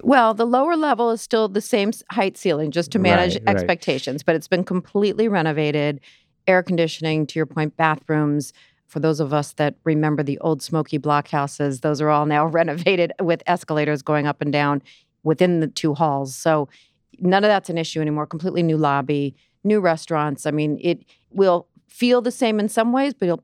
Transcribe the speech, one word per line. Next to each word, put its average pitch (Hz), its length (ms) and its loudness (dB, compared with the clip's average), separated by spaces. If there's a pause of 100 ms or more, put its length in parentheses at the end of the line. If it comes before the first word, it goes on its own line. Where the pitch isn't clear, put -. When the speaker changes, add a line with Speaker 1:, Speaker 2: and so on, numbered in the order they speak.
Speaker 1:
Well, 233 300 4
the 220 120 0
lower 269 300 0
level 247 340 0
is 226 120 -4
still 220 260 0
the 190 120 -4
same 202 300 0
s-, - 200 -8
height 196 260 -2
ceiling, 156 360 -2
just 170 200 -4
to 226 60 0
manage 180 360 4
Speaker 2:
Right, - 120 -6
right. 202 100 2
Speaker 1:
expectations, 147 680 -2
but 165 100 2
it's 156 140 -4
been 180 160 0
completely 202 640 -2
renovated. 151 720 0 (480)
Air 180 160 6
conditioning, 160 640 -2
to - 100 -8
your 160 80 0
point, 156 300 -4
bathrooms. 151 760 0 (360)
For - 100 -8
those 156 220 0
of 143 120 -4
us 147 220 -2
that 147 300 -2
remember 151 400 0
the 139 160 -4
old 156 220 -2
smoky 156 360 -2
blockhouses, 143 840 -2
those 151 180 0
are 151 100 0
all 151 160 2
now 151 200 2
<laughs> 165 140 -2
renovated 170 600 0
with 170 260 0
escalators 151 560 0
going 147 240 0
up 147 160 -4
and 147 100 -4
down 143 300 0 (400)
within 170 380 2
the 156 80 0
two - 260 -2
halls. 139 400 -2
So 156 340 0 (520)
none 190 240 2
of 214 40 4
that's 196 220 0
an 170 80 -4
issue 160 220 -4
anymore. 151 260 -2
Completely 170 380 -4
new 160 120 2
lobby, 143 600 0 (260)
new 214 180 2
restaurants. 156 640 0
I 156 60 -2
mean, 151 320 0
it 170 220 -2 (260)
will 185 380 2 (180)
feel 247 340 2
the 233 120 -2
same 220 260 0
in 208 100 0
some 226 240 0
ways, 269 220 0
but 196 120 -4
it'll 175 180 2